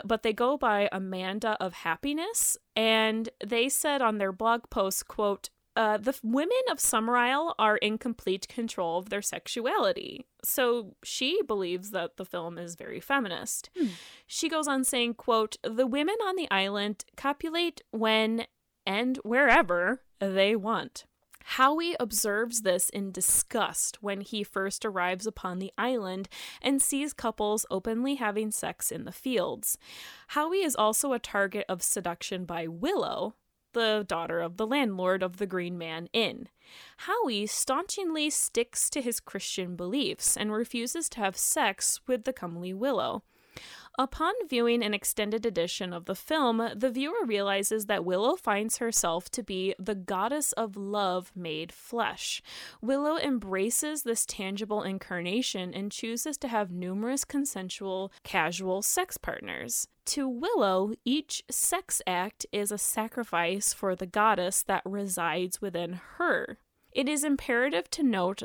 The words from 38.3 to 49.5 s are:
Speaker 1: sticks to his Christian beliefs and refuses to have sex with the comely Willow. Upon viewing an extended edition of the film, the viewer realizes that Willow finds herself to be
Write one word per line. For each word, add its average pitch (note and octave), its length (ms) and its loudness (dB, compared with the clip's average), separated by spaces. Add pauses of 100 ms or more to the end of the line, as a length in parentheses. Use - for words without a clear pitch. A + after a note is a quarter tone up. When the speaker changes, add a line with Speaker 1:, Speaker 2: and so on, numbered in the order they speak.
Speaker 1:
sticks - 580 0
to C#4+ 140 -2
his A#3 180 -2
Christian F3+ 560 -6
beliefs F#3+ 640 0
and G#3+ 120 0
refuses A#3+ 600 -2
to A#3+ 100 -8
have F#3+ 160 0
sex - 720 2
with B3 180 2
the C4 80 -2
comely F3+ 400 -6
Willow. G#3 500 0 (720)
Upon D4+ 360 0 (160)
viewing A#3 340 2
an G#3 100 0
extended G#3 540 -2
edition F3+ 460 -2
of E3+ 140 -10
the F#3+ 100 -2
film, A#3 580 2
the A#3+ 160 2
viewer D4+ 340 -2
realizes G3+ 640 0
that G3+ 180 0
Willow G3 300 2
finds A3 440 0
herself F#3 520 0
to B3 140 -6
be F#3+ 340 -2